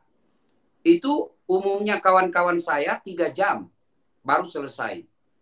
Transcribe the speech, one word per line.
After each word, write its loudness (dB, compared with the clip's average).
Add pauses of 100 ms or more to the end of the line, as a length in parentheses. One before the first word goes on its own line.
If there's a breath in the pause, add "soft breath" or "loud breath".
(840)
itu 2 (160)
umumnya 0
kawan-kawan 2
saya -2
tiga -4
jam -2 (560)
baru 0
selesai. -10 (400)